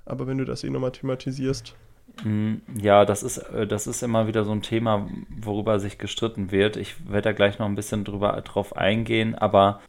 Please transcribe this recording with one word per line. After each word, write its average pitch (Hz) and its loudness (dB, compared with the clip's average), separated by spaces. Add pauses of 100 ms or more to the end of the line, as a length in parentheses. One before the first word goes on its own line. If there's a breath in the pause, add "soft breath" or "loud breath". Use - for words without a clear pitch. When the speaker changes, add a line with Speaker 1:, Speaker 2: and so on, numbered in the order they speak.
Speaker 1:
Aber 127 -6
wenn 135 -2
du 131 -2
das 123 -6
eh 123 -6
noch 135 -2
mal 127 -2
thematisierst. 131 -6 (480)
Speaker 2:
Mm, 107 0 (220)
ja, 101 8
das 101 0
ist, - -6
äh, - -4
das 104 -4
ist 123 -6
immer 113 2
wieder 110 0
so 104 -2
ein 107 -2
Thema, 110 0 (260)
worüber 107 0
sich 98 -6
gestritten 104 -6
wird. 104 4
Ich - -10
werde 104 0
da - 4
gleich 101 4
noch 110 -2
ein 101 -2
bisschen 104 -4
drüber, 101 -2
drauf - -4
eingehen, 113 2
aber 101 4